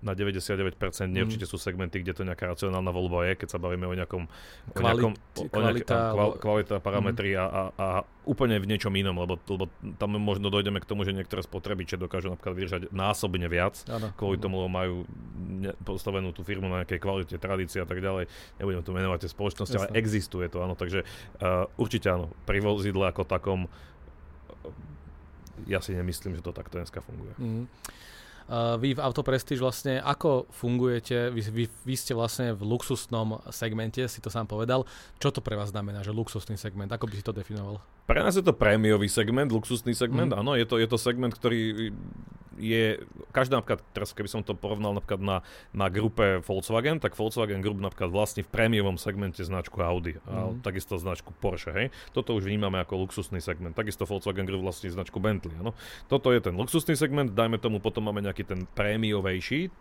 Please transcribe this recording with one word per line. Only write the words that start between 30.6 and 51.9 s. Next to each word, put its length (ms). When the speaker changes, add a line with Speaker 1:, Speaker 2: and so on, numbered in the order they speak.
Speaker 2:
Vy, 120
vy, 100
vy 80
ste 240
vlastne 320
v 160
luxusnom 800
segmente, 640
si 80
to 80
sám 240
povedal. 400
Čo 80
to 80
pre 160
vás 160
znamená, 320
že 80
luxusný 480
segment? 320
Ako 160
by 80
si 80
to 80
definoval? 480
Speaker 1:
Pre 80
nás 160
je 80
to 80
prémiový 560
segment, 400
luxusný 480
segment, 400
Speaker 2:
Mhm. 80
Speaker 1:
áno. 160
Je 80
to, 160
je 80
to 80
segment, 320
ktorý 640
je, 420
každá 260
napríklad, 240
teraz 180
keby 160
som 140
to 100
porovnal 400
napríklad 300
na, 140
na 160
grupe 560
Volkswagen, 560
tak 160
Volkswagen 460
Group 160
napríklad 320
vlastní 340
v 80
prémiovom 480
segmente 400
značku 400
Audi 460
a 240
Speaker 2:
Mhm. 100
Speaker 1:
takisto 380
značku 340
Porsche, 400
hej. 140